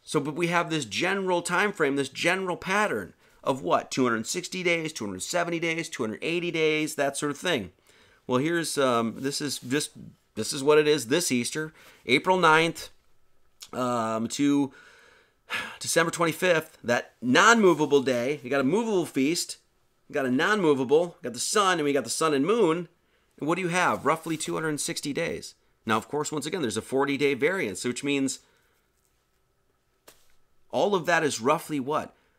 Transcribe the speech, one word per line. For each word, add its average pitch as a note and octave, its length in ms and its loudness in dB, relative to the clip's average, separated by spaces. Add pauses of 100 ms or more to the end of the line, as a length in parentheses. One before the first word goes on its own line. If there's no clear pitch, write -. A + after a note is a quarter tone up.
So, - 160 -2
but C#3+ 160 -4
we E3+ 120 -2
have E3+ 240 0
this D3+ 160 -2
general F3+ 560 0
time F3 280 0
frame, C#3 260 0
this C#3 120 -2
general F3+ 480 -2
pattern E3+ 560 -2 (320)
of C3 160 0
what? E3 300 0
Two C3 140 0
hundred A2+ 220 0
sixty F3+ 360 -6
days, E3 280 0
two A#2+ 140 -10
hundred F#2+ 160 -8
seventy E3+ 400 -2
days, E3 300 -4
two - 120 -6
hundred A2 200 -4
eighty E3+ 280 -2
days, D#3 440 0
that C#3 240 -2
sort D3 140 -2
of C3+ 40 -8
thing. C3+ 360 -4 (540)
Well, B2 120 2
here's, D#3+ 400 -2
um, A#2 400 2
this C3+ 240 -4
is C3+ 160 -6
just, C3 320 -2 (440)
this A2 180 -6
is C#3+ 100 -6
what D3+ 160 6
it D3+ 80 4
is D3 220 2
this D#3 240 2
Easter, D3+ 400 -4 (320)
April D3+ 320 2
ninth, E3 540 4 (840)
um, A#2 560 -2
to C#3+ 440 0 (1080)
December E3 300 0
twenty-fifth, E3 720 0
that A#2+ 380 -2
non-movable D3+ 800 6
day. B2+ 400 -2
You B2 80 -10
got C#3 100 2
a C3 40 0
movable F#3+ 420 0
feast, C#3+ 500 -2 (520)
you - 40 -20
got C3+ 140 -2
a B2 40 0
non-movable, D#3 880 2
you - 60 -20
got A#2+ 80 -6
the A#2+ 60 -12
sun, F#3 400 2
and D3+ 60 -2
we C#3+ 80 2
got C3+ 120 0
the A#2 60 -10
sun D#3 240 0
and C#3 120 2
moon. F3 420 2 (500)
And C#3+ 100 -4
what F3 80 0
do F#3+ 60 -4
you F3+ 60 -2
have? D#3 360 0
Roughly D#3+ 320 -2
two E3+ 180 -6
hundred D#3 260 -4
sixty D3+ 340 -6
days. - 400 -6 (320)
Now, A2 100 2
of A2 120 -4
course, D3 220 -4
once D3 160 -6
again, F3+ 160 -6
there's G#2+ 140 -2
a A2 60 -4
forty-day C#3 520 0
variance, C#3 500 -2
which A#2+ 200 -4
means C#3 360 -2 (2250)
all G3 240 2
of E3 120 0
that E3 180 4
is C3 160 -2
roughly D3 400 0
what? C3 340 -4 (240)